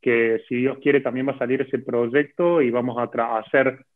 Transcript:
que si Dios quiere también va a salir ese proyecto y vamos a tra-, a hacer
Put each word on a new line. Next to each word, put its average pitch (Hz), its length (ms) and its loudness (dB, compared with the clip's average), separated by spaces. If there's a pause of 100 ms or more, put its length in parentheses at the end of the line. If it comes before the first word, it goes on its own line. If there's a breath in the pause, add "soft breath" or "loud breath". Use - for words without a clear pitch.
que 113 480 2
si 123 80 -4
Dios 131 260 -2
quiere 143 180 4
también 131 280 -4
va 135 40 -2
a 135 60 -8
salir 131 220 -2
ese 135 180 -4
proyecto 139 840 0
y 127 120 2
vamos 120 260 -2
a 120 100 -2
tra-, 117 280 -2
a - 20 0
hacer 131 460 0 (100)